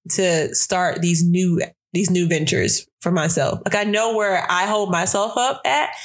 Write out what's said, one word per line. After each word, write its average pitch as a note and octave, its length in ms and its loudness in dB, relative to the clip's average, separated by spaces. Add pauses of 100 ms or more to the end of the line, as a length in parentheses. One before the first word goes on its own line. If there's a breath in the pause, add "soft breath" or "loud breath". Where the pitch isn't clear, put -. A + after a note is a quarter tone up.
(140)
to E3+ 420 0
start F3+ 480 0
these E3+ 200 2
new, F3 380 2 (320)
these F3 160 0
new F3+ 180 2
ventures - 600 0 (140)
for F3 100 0
myself. E3 520 0
Like, - 120 -2
I G#3 80 0
know G#3+ 320 0
where G3+ 360 0
I F3+ 140 0
hold G#3 240 0
myself F3+ 480 0
up B3+ 260 0
at. C#4+ 280 0 (140)